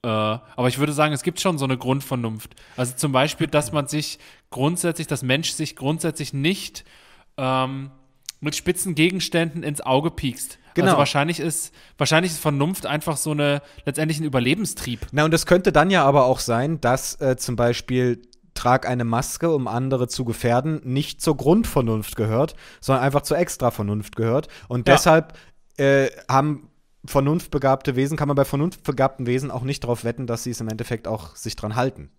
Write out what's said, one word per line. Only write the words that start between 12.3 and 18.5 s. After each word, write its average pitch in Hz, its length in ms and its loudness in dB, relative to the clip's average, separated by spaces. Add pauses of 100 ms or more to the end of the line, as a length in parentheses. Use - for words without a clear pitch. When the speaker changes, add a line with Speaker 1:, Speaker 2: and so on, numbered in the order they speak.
Speaker 1:
ist 147 80 -8
Vernunft 151 460 0
einfach 151 300 -2
so - 140 -4
eine, 143 320 0 (240)
letztendlich 151 320 -2
ein 160 60 -4
Überlebenstrieb. 131 880 -2
Speaker 2:
Na, 147 120 2
und 160 80 4
es 165 140 2
könnte 180 240 4
dann 185 200 4
ja 180 140 4
aber 139 200 6
auch 127 160 2
sein, 131 400 -2
dass, - 400 0
äh, 131 160 2
zum - 180 -6
Beispiel 120 680 0 (340)